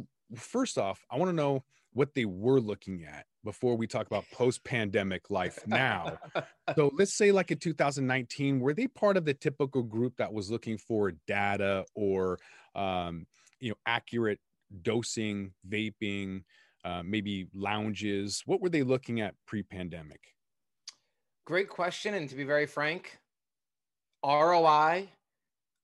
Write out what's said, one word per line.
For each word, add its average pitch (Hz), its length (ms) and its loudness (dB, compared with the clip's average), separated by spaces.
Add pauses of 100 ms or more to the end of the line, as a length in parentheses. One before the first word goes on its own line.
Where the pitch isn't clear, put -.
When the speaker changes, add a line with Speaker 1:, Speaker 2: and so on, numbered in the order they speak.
(340)
Speaker 1:
First - 440 -4
off, 98 320 -2
I 120 60 -4
wanna 180 160 2
know 143 320 0 (300)
what 139 180 0
they 120 140 0
were 110 340 4
looking 98 440 -6
at 76 220 -18 (160)
before 120 320 0
we 113 120 -2
talk 110 200 -4
about 101 240 -4
post-pandemic 104 1000 0
life 92 360 -2
now. 104 520 0 (160)
Speaker 2:
<laughs> - 420 -4
Speaker 1:
So 143 220 4
let's 196 160 2
say, 202 180 6
like, 190 180 2
in 151 80 -2
two 165 140 -2
thousand 143 340 0
nineteen, 131 540 0
were 139 140 2
they 240 140 -2
part 202 280 2
of 175 80 2
the 147 80 0
typical 135 500 0
group 117 360 -2
that 101 120 0
was 104 200 -6
looking 110 260 -4
for 104 360 0 (140)
data 101 680 0
or, 95 440 0 (360)
um, 87 520 -4 (320)
you 123 120 -6
know, 104 160 -8
accurate 117 520 -2 (440)
dosing, 107 720 -4 (120)
vaping, 101 800 -4 (400)
uh, 87 180 -4
maybe 98 520 -4
lounges? 101 880 -2
What 180 160 0
were 185 80 -2
they 160 140 2
looking 123 400 0
at 98 120 -4 (120)
pre-pandemic? 87 920 -8 (1080)
Speaker 2:
Great 185 240 0
question. 180 420 -4
And 165 160 -4
to 131 80 -12
be 139 80 -6
very 147 220 2
frank, 156 520 -6 (1040)
R 147 300 6
O 170 140 6
I, 160 420 6 (760)